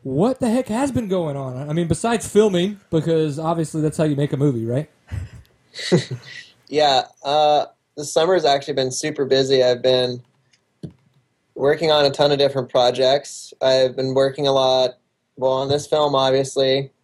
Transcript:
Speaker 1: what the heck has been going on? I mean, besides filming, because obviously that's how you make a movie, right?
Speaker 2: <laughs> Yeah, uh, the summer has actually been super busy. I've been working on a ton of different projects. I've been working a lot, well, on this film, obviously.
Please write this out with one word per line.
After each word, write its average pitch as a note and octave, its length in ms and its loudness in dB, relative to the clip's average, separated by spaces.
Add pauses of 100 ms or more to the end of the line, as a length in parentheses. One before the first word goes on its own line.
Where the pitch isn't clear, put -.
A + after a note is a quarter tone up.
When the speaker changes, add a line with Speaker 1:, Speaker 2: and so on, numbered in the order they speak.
Speaker 1:
what E3 380 0
the B3 80 0
heck B3 180 -2
has B3+ 240 -2
been A3+ 160 -4
going E3+ 300 -4
on? C3 320 -10
I - 20 -4
mean, E3+ 160 -2
besides A3+ 400 -2
filming, G3+ 640 2
because D#3+ 500 0
obviously D#3+ 420 -2
that's D3+ 140 -2
how E3 80 0
you D3+ 140 0
make C#3+ 160 -2
a C#3+ 40 -4
movie, C3 280 0
right? B2+ 240 -4 (1000)
Speaker 2:
<laughs> D#3+ 220 2 (560)
Yeah, C#3+ 360 2 (200)
uh, D3 440 2 (280)
the D3 80 -10
summer E3 300 2
has E3+ 120 2
actually C#3 280 0
been C3 180 -2
super D3 340 -4
busy. C3+ 380 2
I've B2 180 2
been B2+ 400 0 (1300)
working D#3 360 0
on D3 120 4
a C#3 60 4
ton C#3+ 220 2
of C#3+ 60 0
different C3+ 320 0
projects. B2+ 920 0
I've C3 340 2
been C3 180 -4
working C3+ 340 0
a C3+ 40 2
lot, C3 460 0 (400)
well, C3 140 0
on C3+ 180 -2
this D3 180 -2
film, D3 280 2
obviously. C3+ 760 0 (120)